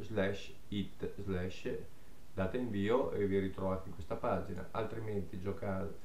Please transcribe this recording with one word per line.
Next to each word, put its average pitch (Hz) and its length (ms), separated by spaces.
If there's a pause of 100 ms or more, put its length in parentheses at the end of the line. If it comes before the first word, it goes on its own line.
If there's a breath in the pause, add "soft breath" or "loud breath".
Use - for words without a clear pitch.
slash 101 520 (140)
it 98 460 (100)
slash 92 460 (640 loud breath)
date 95 220
invio 113 560
e 101 140
vi 98 140
ritrovate 95 500
in - 40
questa - 220
pagina, 95 560
altrimenti 107 680
gioca-, 95 480 (200)